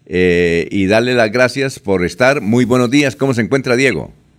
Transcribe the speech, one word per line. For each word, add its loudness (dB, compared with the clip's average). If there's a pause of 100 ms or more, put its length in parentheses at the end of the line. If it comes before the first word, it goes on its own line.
eh, 0
y -2
darle 2
las 0
gracias -2
por -2
estar. 0
Muy 2
buenos 2
días. 0
¿Cómo 0
se -2
encuentra, -2
Diego? -2 (260)